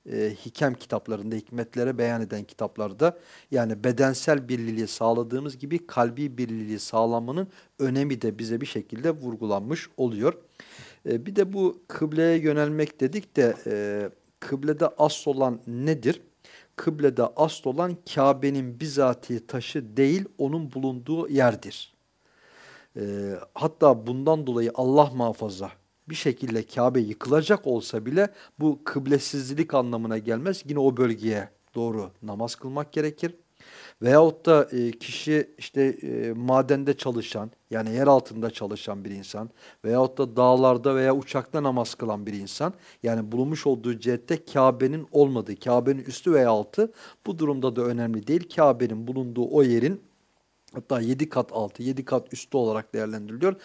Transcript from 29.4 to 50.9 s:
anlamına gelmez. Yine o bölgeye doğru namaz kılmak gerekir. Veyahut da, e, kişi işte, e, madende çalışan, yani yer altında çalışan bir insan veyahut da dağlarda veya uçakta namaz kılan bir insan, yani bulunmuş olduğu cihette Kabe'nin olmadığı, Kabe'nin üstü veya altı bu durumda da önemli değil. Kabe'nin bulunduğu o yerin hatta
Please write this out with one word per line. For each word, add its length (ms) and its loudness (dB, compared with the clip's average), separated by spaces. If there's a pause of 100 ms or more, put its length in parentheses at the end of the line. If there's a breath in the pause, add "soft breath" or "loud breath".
anlamına 440 -2
gelmez. 480 -4
Yine 140 -4
o 180 4
bölgeye 520 0 (260)
doğru 360 -4 (120)
namaz 320 -6
kılmak 380 -8
gerekir. 420 -4 (640 loud breath)
Veyahut 440 6
da, 260 8
e, 200 0
kişi 680 -2
işte, 240 -4
e, 520 -2
madende 640 2
çalışan, 540 -6 (180)
yani 240 -4
yer 140 4
altında 440 4
çalışan 540 -8
bir 60 -10
insan 380 -12 (360 loud breath)
veyahut 320 2
da 180 -2
dağlarda 600 6
veya 200 4
uçakta 480 -4
namaz 320 -2
kılan 300 -4
bir 80 -8
insan, 400 -6 (300 loud breath)
yani 280 -2
bulunmuş 360 -2
olduğu 320 0
cihette 460 -2
Kabe'nin 640 2
olmadığı, 480 2
Kabe'nin 440 2
üstü 300 -2
veya 160 6
altı 420 0 (340 loud breath)
bu 140 -6
durumda 360 0
da 60 -2
önemli 460 -2
değil. 280 0
Kabe'nin 520 4
bulunduğu 400 -4
o 160 6
yerin 380 2 (760)
hatta 260 -2